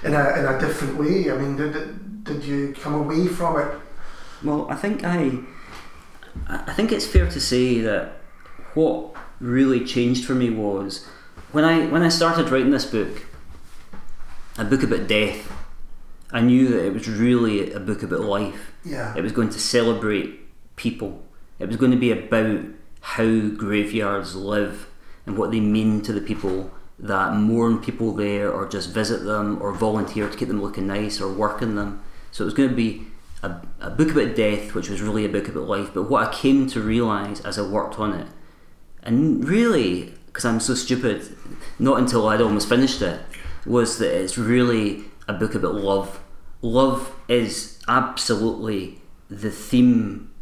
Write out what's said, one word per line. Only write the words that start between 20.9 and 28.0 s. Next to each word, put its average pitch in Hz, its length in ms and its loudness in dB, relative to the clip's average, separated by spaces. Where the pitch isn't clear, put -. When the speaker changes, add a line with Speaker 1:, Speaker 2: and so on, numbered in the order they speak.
Speaker 2:
It - 80 -6
was 117 100 -4
going 127 140 6
to 123 60 6
be 123 140 4
about 110 540 2
how 113 480 2
graveyards 104 840 -2
live 98 520 -2
and 101 120 -4
what 107 140 0
they 113 80 2
mean 107 420 4
to 110 120 -4
the 101 80 -2
people 98 500 -4
that 95 360 0
mourn 113 440 4
people 113 340 -2